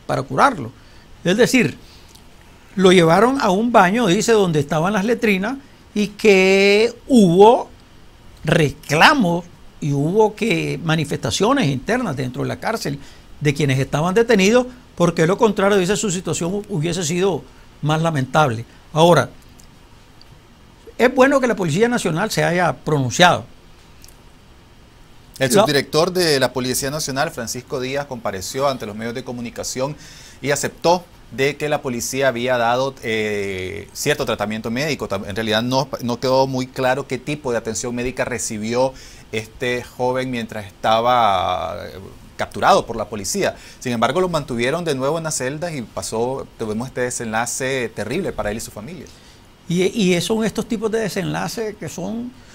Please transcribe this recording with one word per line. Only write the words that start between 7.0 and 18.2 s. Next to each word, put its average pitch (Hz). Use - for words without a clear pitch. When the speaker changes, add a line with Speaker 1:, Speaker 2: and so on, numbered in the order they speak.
Speaker 1:
hubo 214
reclamos 170
y 143
hubo 202
que 156
manifestaciones 165
internas 180
dentro 131
de 127
la 120
cárcel 185
de 143
quienes 139
estaban 151
detenidos, 233
porque 175
de 156
lo 196
contrario, 202
dice, 185
su 214
situación 170
hu-, 202
hubiese 175
sido 175
más 156
lamentable. 139